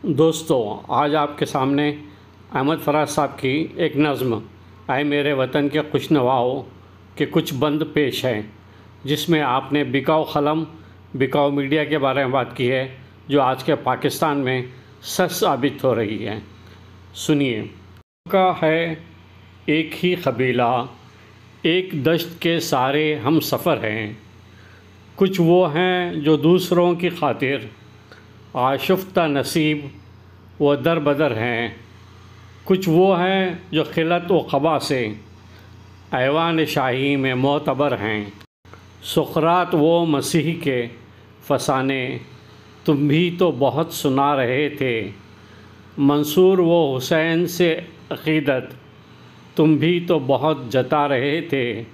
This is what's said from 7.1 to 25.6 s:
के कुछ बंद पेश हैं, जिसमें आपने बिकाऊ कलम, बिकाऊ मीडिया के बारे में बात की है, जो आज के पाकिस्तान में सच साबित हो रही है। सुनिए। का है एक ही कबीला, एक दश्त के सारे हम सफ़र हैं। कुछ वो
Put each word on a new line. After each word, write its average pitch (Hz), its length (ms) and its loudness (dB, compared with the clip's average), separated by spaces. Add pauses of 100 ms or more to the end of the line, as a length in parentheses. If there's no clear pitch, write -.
के 147 80 0
कुछ 160 280 -2
बंद 147 300 0 (120)
पेश 131 300 0
हैं, 107 280 -4 (520)
जिसमें 151 360 0
आपने 143 420 0
बिकाऊ 139 400 0
कलम, 151 420 -2 (500)
बिकाऊ 143 360 2
मीडिया 143 340 0
के 147 120 -2
बारे 135 260 0
में 127 80 -2
बात 127 260 -2
की 127 100 0
है, 131 300 -2 (320)
जो 143 120 4
आज 131 220 0
के 156 120 0
पाकिस्तान 139 600 -2
में 127 320 -2 (320)
सच 175 300 -2
साबित 143 520 -2
हो 131 100 2
रही 107 240 -2
है। 110 240 -8 (720)
सुनिए। 135 480 -2 (680)
का 185 340 2
है 160 400 0 (680)
एक 156 240 0
ही 180 220 0
कबीला, 127 720 0 (760)
एक 175 380 -2
दश्त 160 380 0
के 170 180 0
सारे 147 560 0
हम 139 240 2
सफ़र 135 460 -2
हैं। 107 320 -6 (1000)
कुछ 190 220 0
वो 175 260 6